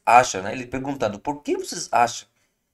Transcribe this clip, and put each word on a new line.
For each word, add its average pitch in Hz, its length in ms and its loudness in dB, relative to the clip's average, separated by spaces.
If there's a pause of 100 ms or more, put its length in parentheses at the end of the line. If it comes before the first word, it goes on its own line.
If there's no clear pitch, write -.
acham, - 380 6
né? 104 100 -6
Ele 127 120 -10
perguntando, 131 540 -6
"Por 143 240 -8
que 359 140 -4
vocês 214 340 -10
acham - 360 0 (460)